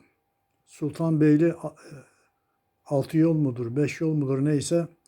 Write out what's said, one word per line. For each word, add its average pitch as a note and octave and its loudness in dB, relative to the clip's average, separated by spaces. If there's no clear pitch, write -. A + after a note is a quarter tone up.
Sultanbeyli D#3 2
a-, - -12
e, - -16
altı C#3+ -2
yol D#3+ 4
mudur, B2 -2
beş D3 -2
yol D#3+ 0
mudur C3+ 0
neyse, D#3+ 0